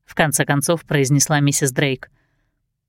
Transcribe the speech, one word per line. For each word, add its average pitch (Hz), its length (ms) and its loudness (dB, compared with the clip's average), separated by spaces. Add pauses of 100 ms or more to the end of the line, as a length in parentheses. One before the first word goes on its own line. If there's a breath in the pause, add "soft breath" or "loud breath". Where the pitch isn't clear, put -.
в - 60 -20
конце 147 320 0
концов 147 380 -2
произнесла 143 560 0
миссис 143 300 0
Дрейк. 135 400 -4 (800)